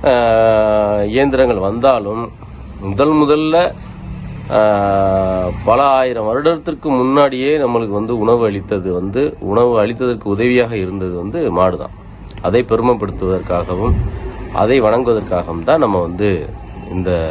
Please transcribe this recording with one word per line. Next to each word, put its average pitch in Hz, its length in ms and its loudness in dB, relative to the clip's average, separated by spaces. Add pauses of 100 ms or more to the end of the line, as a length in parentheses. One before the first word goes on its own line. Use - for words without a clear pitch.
(100)
ஆஹ், 110 920 4 (100)
இயந்திரங்கள் 131 540 2
வந்தாலும், 113 560 0 (640)
முதல் 143 320 2
முதல்ல, 156 340 2 (1040)
ஆஹ், 98 920 2 (200)
பல 120 120 4 (200)
ஆயிரம் 117 300 -2
வருடத்திற்கு 156 580 -2 (100)
முன்னாடியே 135 540 2 (100)
நம்மளுக்கு 113 380 0
வந்து 113 140 -2 (100)
உணவு 117 240 4
அளித்தது 98 500 -4
வந்து, 98 240 -2 (300)
உணவு 120 200 4 (120)
அளித்ததற்கு 117 500 -4
உதவியாக 120 500 2
இருந்தது 92 380 -6
வந்து 104 180 -6 (180)
மாடு 92 240 2
தான். - 120 -12 (540)
அதை 117 140 2 (100)
பெருமைப்படுத்துவதற்காகவும் 95 1200 -2 (680)
அதை 123 240 4
வணங்குவதற்காகவும் 95 840 0
தான் 156 140 4
நம்ம 95 220 0
வந்து 92 240 -2 (680)
இந்த 92 140 -2 (200)